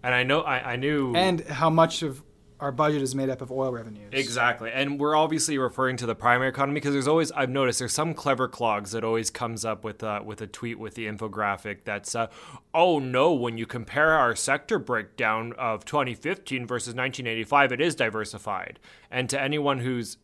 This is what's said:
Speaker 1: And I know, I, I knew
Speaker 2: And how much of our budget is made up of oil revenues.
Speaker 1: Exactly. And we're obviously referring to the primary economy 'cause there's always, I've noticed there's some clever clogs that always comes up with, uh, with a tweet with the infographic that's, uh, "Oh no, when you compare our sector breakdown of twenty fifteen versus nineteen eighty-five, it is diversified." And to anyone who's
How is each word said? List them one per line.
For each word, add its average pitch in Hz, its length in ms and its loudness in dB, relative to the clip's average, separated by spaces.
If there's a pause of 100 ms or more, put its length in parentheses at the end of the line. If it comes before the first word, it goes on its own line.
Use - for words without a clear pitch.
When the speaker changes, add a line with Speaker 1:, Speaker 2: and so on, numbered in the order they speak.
Speaker 1:
And 123 100 2
I 123 80 4
know, 143 200 2
I, 123 320 -2
I - 20 -4
knew 139 400 0
Speaker 2:
And 180 240 2
how 151 300 0
much 160 320 4
of 135 200 -6 (380)
our 143 100 -2
budget 151 320 2
is 131 120 -2
made 135 140 0
up 131 140 -4
of 127 80 -12
oil 131 220 -2
revenues. 110 400 -12
Speaker 1:
Exactly. 120 600 0
And 139 260 -2
we're 147 180 2
obviously 156 420 2
referring 127 400 0
to 123 80 -4
the 113 80 0
primary 123 340 4
economy 139 320 0
'cause 143 120 0
there's 139 160 2
always, 156 240 4
I've 131 180 0
noticed 131 300 2
there's 120 120 -4
some 156 220 0
clever 131 340 0
clogs 104 440 0
that 113 100 -4
always 113 260 0
comes 113 360 -6
up 110 180 -4
with, 107 200 -10
uh, 104 220 -4
with 104 160 -12
a 110 60 -8
tweet 113 320 -10
with 107 160 -12
the 113 120 -8
infographic 104 760 -4
that's, 104 300 -6
uh, 117 140 0 (440)
"Oh 165 280 6
no, 131 340 4
when 120 240 -2
you 113 80 -4
compare 143 460 2
our 127 240 4
sector 147 420 0
breakdown 113 800 -2
of 113 260 -2
twenty 131 300 -2
fifteen 135 520 -6
versus 120 280 -6
nineteen 127 320 -4
eighty-five, 123 460 4
it 123 80 -4
is 160 140 2
diversified." 104 840 -4 (320)
And 127 200 -4
to 135 80 -2
anyone 139 420 0
who's 120 440 -4